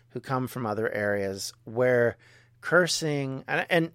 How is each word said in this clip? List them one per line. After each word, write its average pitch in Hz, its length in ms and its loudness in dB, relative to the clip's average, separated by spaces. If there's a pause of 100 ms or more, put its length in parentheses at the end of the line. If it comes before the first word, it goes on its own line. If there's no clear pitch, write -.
(100)
who 123 100 -10
come 127 280 -4
from 127 160 -8
other 107 260 -2
areas 101 640 -2 (120)
where 120 520 2 (440)
cursing, 147 840 0
and, 160 220 -2
and 165 260 2